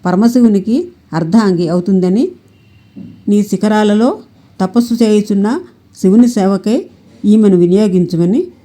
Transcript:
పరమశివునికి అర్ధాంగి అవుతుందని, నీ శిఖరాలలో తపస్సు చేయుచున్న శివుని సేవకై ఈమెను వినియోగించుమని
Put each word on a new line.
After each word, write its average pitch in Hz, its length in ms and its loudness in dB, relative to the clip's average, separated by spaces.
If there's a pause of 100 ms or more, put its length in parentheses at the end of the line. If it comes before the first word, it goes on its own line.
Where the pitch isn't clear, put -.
పరమశివునికి 220 800 0 (260)
అర్ధాంగి 175 540 0
అవుతుందని, 185 600 0 (1000)
నీ 208 140 2
శిఖరాలలో 214 760 0 (420)
తపస్సు 233 420 -2
చేయుచున్న 208 580 0 (360)
శివుని 220 300 4
సేవకై 208 580 -2 (400)
ఈమెను 208 320 4
వినియోగించుమని 180 880 0 (180)